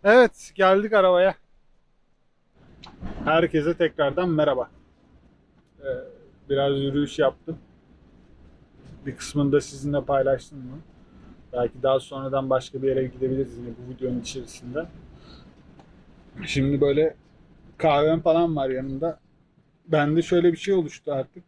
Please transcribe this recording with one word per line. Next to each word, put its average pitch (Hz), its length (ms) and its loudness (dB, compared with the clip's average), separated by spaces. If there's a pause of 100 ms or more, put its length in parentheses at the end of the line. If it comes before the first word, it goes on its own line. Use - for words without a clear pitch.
Evet, 226 500 4
geldik 196 380 4
arabaya. 185 420 4 (1900)
Herkese 160 500 2
tekrardan 156 540 0
merhaba. 147 420 0 (1080)
Ee, 139 40 -20 (680)
biraz 139 300 0
yürüyüş 143 380 -2
yaptım. 151 400 -2 (1500)
Bir 131 100 -10
kısmını 143 360 -2
da 143 80 4
sizinle 139 440 -6
paylaştım 135 540 -2
mı? 131 200 -16 (760)
Belki 123 300 -4
daha 135 180 2
sonradan 135 500 -6
başka 131 320 -2
bir 135 60 0
yere 131 160 0
gidebiliriz 127 540 -6
yine 120 100 -12
bu 123 260 -14
videonun 123 260 -6
içerisinde. 127 680 -12 (1600)
Şimdi 139 340 0
böyle 143 340 2 (640)
kahvem 156 420 2
falan 165 360 2
var 135 140 -2
yanımda. 135 480 -6 (680)
Bende 156 360 2
şöyle 175 300 4
bir 160 60 -6
şey 196 160 -2
oluştu 151 380 -4
artık. 135 360 -8